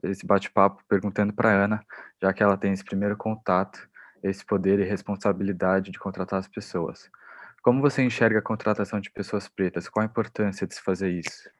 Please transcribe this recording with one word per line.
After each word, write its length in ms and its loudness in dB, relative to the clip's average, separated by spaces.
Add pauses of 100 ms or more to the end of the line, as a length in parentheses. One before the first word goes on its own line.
esse 240 -4
bate-papo 600 2
perguntando 460 0
pra 180 2
Ana, 320 2 (400)
já 120 4
que 80 -2
ela 160 4
tem 160 0
esse 100 -6
primeiro 320 -2
contato, 720 -2 (340)
esse 220 -4
poder 340 2
e 60 2
responsabilidade 1040 -2
de 80 -14
contratar 400 -6
as 80 -4
pessoas. 640 -6 (540)
Como 180 4
você 240 2
enxerga 360 2
a 20 2
contratação 580 -2
de 100 -10
pessoas 380 -6
pretas? 400 -4
Qual 140 0
a 40 0
importância 600 -2
de 80 -10
se 80 -16
fazer 280 0
isso? 500 -8